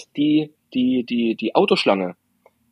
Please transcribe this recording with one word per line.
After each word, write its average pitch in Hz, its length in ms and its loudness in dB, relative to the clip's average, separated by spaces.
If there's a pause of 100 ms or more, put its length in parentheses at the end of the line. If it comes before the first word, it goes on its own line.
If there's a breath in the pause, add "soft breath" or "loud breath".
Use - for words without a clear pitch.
(160)
die, 151 360 0 (220)
die, 127 300 0
die, 117 320 -2
die - 180 -6
Autoschlange 107 600 2 (560)